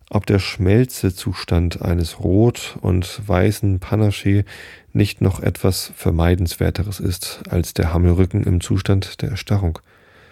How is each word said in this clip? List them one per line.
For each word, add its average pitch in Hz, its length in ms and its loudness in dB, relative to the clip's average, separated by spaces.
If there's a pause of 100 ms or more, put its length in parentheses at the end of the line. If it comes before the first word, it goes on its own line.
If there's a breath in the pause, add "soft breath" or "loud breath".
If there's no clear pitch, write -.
(100)
ob 104 160 -2
der 104 120 4
Schmelzezustand 92 1400 0
eines 87 380 -2
rot- 104 600 0
und 92 440 -2
weißen 98 540 2
Panaché 101 640 0 (480 loud breath)
nicht 104 280 2
noch 98 200 2
etwas - 560 -2
Vermeidenswerteres 90 1040 0
ist - 480 -6
als - 260 -2
der 82 180 0
Hammelrücken 87 520 2
im 92 160 2
Zustand - 600 -2
der 147 80 -4
Erstarrung. 95 500 -2 (520 soft breath)